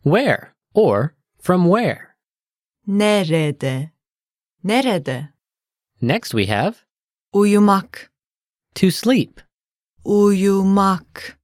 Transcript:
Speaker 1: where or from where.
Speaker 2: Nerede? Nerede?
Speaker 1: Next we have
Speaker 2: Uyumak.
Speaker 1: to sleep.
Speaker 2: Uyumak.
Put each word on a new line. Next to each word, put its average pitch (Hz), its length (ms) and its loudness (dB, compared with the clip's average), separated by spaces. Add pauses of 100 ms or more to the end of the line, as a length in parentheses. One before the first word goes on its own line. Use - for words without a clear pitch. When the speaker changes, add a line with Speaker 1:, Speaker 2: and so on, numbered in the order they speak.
Speaker 1:
where 185 520 -2 (200)
or 139 420 0 (240)
from 180 260 0
where. 190 520 -2 (680)
Speaker 2:
Nerede? 160 1040 -2 (720)
Nerede? 180 640 -2 (720)
Speaker 1:
Next 139 320 -4
we 101 140 0
have 117 360 -4 (500)
Speaker 2:
Uyumak. 202 760 0 (680)
Speaker 1:
to 190 160 2
sleep. - 480 -2 (680)
Speaker 2:
Uyumak. 196 1400 0